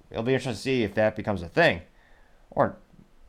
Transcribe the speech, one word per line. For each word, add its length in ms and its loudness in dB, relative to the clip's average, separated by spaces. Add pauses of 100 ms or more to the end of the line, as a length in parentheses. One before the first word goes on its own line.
(120)
It'll 100 -6
be 120 2
interesting 200 -2
to 60 -8
see 240 0
if 120 -2
that 200 2
becomes 260 -4
a 60 -10
thing. 360 2 (680)
Or 240 0 (540)